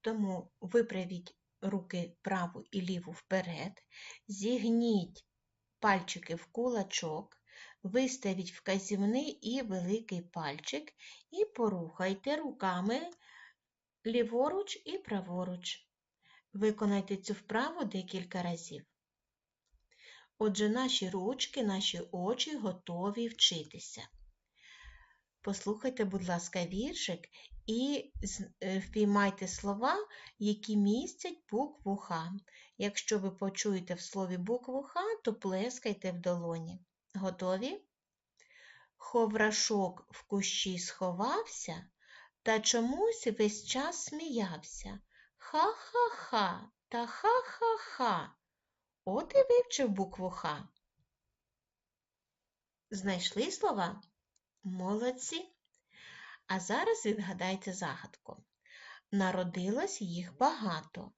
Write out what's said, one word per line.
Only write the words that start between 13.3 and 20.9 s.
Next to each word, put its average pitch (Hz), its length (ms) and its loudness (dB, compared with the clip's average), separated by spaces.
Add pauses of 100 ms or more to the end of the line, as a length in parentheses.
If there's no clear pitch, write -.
ліворуч 240 800 2
і 339 140 -6
праворуч. 180 920 -4 (640)
Виконайте 202 640 2
цю 202 160 -6
вправу 277 520 -2
декілька 185 580 -4
разів. 165 420 -4 (1500)
Отже, 208 300 4
наші 240 420 2